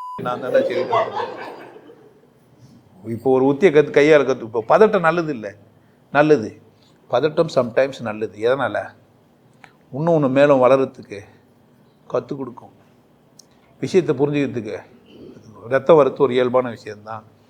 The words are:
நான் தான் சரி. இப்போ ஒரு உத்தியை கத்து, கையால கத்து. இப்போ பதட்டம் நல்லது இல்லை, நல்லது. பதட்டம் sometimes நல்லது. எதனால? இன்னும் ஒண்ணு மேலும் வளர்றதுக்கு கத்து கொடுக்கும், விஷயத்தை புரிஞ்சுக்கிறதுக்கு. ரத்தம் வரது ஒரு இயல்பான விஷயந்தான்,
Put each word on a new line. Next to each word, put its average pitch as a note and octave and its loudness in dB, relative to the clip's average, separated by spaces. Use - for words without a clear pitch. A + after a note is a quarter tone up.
நான் B2 -8
தான் - 0
சரி. - -4
இப்போ A2+ -6
ஒரு C3 2
உத்தியை C#3+ 2
கத்து, D3+ 2
கையால D3 6
கத்து. B2 -4
இப்போ A2+ -4
பதட்டம் F#3 4
நல்லது D#3+ -2
இல்லை, G#2+ -12
நல்லது. C#3+ 4
பதட்டம் D#3 -2
sometimes C3+ -2
நல்லது. G#2+ -10
எதனால? A#2+ -2
இன்னும் E3 0
ஒண்ணு C#3+ 0
மேலும் C#3 6
வளர்றதுக்கு B2 0
கத்து B2+ -6
கொடுக்கும், A#2+ -14
விஷயத்தை D3 0
புரிஞ்சுக்கிறதுக்கு. C3 -4
ரத்தம் C3+ 4
வரது C3+ 2
ஒரு B2 -2
இயல்பான B2+ 0
விஷயந்தான், G#2+ -16